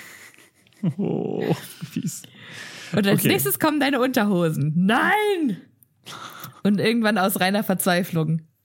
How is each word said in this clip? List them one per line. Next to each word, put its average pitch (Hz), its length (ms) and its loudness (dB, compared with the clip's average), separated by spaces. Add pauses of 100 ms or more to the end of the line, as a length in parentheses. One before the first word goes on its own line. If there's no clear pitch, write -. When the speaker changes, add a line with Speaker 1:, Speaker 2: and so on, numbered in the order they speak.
(840)
Speaker 1:
<laughs> 165 140 0
Oh, - 580 -2 (360)
fies. - 320 -6 (680)
Speaker 2:
Und 202 140 0
als 196 140 4
Speaker 1:
Okay. 208 80 2
Speaker 2:
nächstes 381 300 0
kommen 302 220 2
deine 269 200 2
Unterhosen. 175 760 2
Nein! 320 840 2 (1040)
Und 202 160 2
irgendwann 220 400 2
aus 190 220 0
reiner 196 240 2
Verzweiflung. 175 800 0 (220)